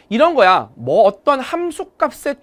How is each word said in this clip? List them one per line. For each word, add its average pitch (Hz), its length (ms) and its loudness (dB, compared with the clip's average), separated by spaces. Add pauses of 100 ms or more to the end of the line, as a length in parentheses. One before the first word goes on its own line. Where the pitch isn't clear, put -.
이런 302 260 0
거야. 185 400 2
뭐 147 300 0
어떤 262 360 0
함수값의 311 1040 -8